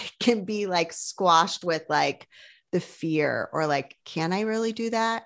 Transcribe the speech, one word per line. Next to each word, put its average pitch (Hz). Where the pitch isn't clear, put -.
<laughs> -
can 220
be, 208
like, 175
squashed -
with, 160
like, 147
the 180
fear 147
or, 156
like, 143
"Can 165
I 196
really 220
do 226
that? 226